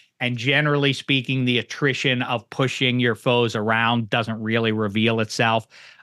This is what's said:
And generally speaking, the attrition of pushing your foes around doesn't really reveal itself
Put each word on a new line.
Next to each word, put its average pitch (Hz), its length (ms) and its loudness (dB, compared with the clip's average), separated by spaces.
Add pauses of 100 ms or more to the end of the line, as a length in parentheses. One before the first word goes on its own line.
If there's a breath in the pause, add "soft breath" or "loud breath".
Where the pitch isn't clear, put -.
(200 loud breath)
And 123 160 -4
generally 143 580 2
speaking, 131 520 -2
the 123 140 2
attrition 127 640 -2
of 123 260 -6
pushing 127 500 0
your 120 160 2
foes 120 400 0
around 113 540 0
doesn't 113 320 -2
really 113 300 0
reveal 110 480 0
itself 113 480 0 (360 loud breath)